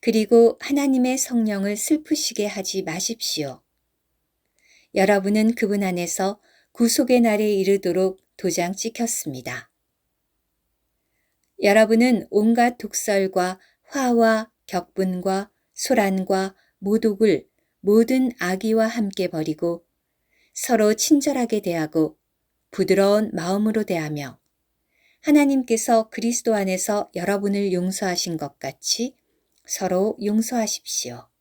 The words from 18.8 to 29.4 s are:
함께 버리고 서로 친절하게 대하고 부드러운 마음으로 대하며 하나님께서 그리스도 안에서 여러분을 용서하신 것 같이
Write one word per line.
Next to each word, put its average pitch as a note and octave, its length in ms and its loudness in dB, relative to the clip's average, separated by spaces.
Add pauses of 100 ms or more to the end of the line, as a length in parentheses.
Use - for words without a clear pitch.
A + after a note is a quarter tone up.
함께 G3+ 420 -4
버리고 E3 560 -4 (680)
서로 G#3+ 400 0
친절하게 B3+ 680 0
대하고 D#3+ 560 -2 (540)
부드러운 G3 640 2
마음으로 G3+ 520 -2
대하며 D3+ 520 -6 (840)
하나님께서 B3+ 880 2
그리스도 A#3 440 -2
안에서 G3+ 640 -2
여러분을 G3+ 560 -2
용서하신 F3+ 640 -2
것 D3 240 -10
같이 - 560 -6 (500)